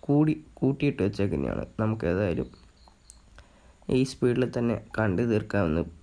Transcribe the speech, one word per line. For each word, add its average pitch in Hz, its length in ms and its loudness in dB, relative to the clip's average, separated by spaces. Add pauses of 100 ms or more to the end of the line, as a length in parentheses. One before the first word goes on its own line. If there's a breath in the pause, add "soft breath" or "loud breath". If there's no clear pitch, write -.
കൂടി, 151 280 4 (240)
കൂട്ടിയിട്ട് 135 460 0
വെച്ചേക്കുന്നതാണ്. 71 600 -2 (140)
നമുക്ക് 110 340 -2
ഏതായാലും 87 360 -2 (1500 soft breath)
ഈ 131 60 4 (100)
സ്പീഡിൽ 123 440 0
തന്നെ 117 200 0 (220)
കണ്ടു 101 220 2 (120)
തീർക്കാമെന്ന് 92 500 0 (180)